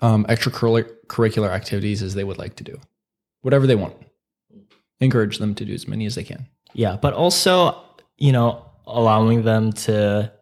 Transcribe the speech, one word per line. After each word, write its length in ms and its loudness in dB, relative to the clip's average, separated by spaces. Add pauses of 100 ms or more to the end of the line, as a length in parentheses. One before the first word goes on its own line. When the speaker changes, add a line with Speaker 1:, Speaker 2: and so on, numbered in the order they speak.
Speaker 1:
um, 280 4
extracurricular 1200 0
activities 520 -4
as 120 -8
they 80 -4
would 160 -8
like 180 -14
to 80 -16
do. 140 -16 (640)
Whatever 240 2
they 80 4
want. 200 -2 (1080)
Encourage 380 2
them 180 -4
to 80 -10
do 80 -10
as 160 -12
many 180 -6
as 80 -6
they 100 -8
can. 220 -16 (260)
Speaker 2:
Yeah, 280 -2
but 140 0
also, 680 2 (360)
you 140 4
know, 320 2 (220)
allowing 560 2
them 300 2
to 680 0